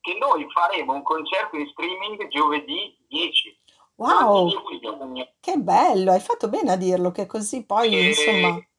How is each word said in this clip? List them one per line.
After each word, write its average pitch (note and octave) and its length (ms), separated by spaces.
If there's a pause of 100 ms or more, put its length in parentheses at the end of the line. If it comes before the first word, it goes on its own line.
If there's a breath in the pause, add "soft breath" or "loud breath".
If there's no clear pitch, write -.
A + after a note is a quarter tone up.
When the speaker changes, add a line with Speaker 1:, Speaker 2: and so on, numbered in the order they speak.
Speaker 1:
che F3+ 180
noi C4 320
faremo E3+ 440
un C#3+ 80
concerto D#3+ 540
in D3 120
streaming F#3 600
giovedì D3 680 (120)
dieci. - 480 (400 soft breath)
Speaker 2:
Wow, G#3+ 520
Speaker 1:
Dieci - 320
giugno. B3+ 480 (120)
Speaker 2:
che F4+ 160
bello, F#3+ 560
hai F#3+ 80
fatto - 280
bene C4+ 240
a F#3+ 40
dirlo, F3+ 340
che F#3+ 160
così A3 400
poi, A3 260
Speaker 1:
E F#3 180
Speaker 2:
insomma D3+ 460 (220)